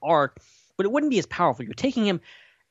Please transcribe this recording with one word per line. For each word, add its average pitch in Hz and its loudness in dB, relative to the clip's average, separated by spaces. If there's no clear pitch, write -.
arc, 147 2
but 190 0
it 202 -2
wouldn't 294 0
be 240 2
as 151 0
powerful. 143 -2
You're 107 -12
taking 254 -2
him 190 0